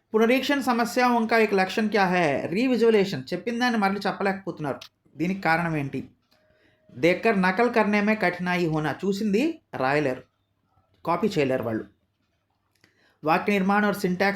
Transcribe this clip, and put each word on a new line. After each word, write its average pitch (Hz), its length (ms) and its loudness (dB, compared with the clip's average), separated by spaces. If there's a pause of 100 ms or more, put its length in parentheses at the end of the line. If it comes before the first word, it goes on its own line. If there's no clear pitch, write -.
(140)
పునరీక్షణ 262 460 2
సమస్య 240 420 0 (160)
ఇంకా 226 200 2
ఇక 208 160 2
లక్షణం 190 340 0
క్యా 202 180 2
హై? 175 400 2
రీవిజువలేషన్, 208 800 2 (100)
చెప్పిన 233 260 -6
దాన్ని 233 200 0
మళ్ళీ 202 280 0
చెప్పలేకపోతున్నారు. 185 720 -4 (380)
దీనికి 190 240 -4
కారణం 165 360 0
ఏంటి? 135 320 -6 (840)
దేక్కర్ 180 480 2
నకల్ 233 320 2
కర్నే 208 280 2
మే 214 140 2
కఠినాయి 180 520 -2
హోనా, 156 240 -2
చూసింది 202 680 -2 (140)
రాయలేరు, 131 480 0 (840)
కాపీ 175 220 0
చేయలేరు 131 360 0
వాళ్ళు. 113 220 -4 (1400)
వాక్య 180 280 2
నిర్మాణం 202 400 2
और 190 60 -4
syntax 196 380 0